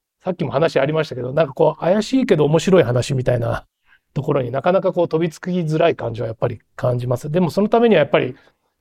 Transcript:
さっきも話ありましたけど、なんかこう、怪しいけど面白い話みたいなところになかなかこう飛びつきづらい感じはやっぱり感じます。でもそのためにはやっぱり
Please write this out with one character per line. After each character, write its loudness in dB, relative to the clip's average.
さ -4
っ -6
き -4
も -6
話 0
あ 2
り -2
ま -2
し -8
た -10
け -8
ど、 -8
な 0
ん 0
か -12
こ 2
う、 -20
怪 2
し 0
い 0
け 4
ど 2
面 2
白 4
い 4
話 0
み -2
た 2
い 0
な -6
と -4
こ -2
ろ 0
に -6
な -4
か 2
な 4
か 0
こ 0
う 0
飛 0
び 0
つ -14
き -8
づ -2
ら 4
い -2
感 -6
じ -8
は -6
や -8
っ -12
ぱ -2
り -8
感 -2
じ -6
ま 0
す。 -10
で 0
も 0
そ 0
の 0
た 4
め 4
に 6
は 6
や 4
っ -12
ぱ 2
り -4